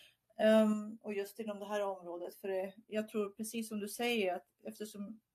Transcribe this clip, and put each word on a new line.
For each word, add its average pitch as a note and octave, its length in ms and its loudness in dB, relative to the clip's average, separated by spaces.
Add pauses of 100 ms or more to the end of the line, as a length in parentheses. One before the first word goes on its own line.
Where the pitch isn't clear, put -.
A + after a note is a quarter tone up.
(380)
Ehm, G#3+ 640 6
och G#3 120 -4
just G3 240 -4
inom G#3 200 -6
det G3+ 80 -10
här G#3 180 0
området, F3+ 520 -6
för G3+ 120 -8
det, F#3+ 260 -2 (120)
jag G#3+ 220 -4
tror G#3 220 -2
precis A3 380 -6
som G#3+ 120 -6
du G#3 80 -4
säger A3 460 0
att - 120 -8 (220)
eftersom G#3+ 520 -10 (140)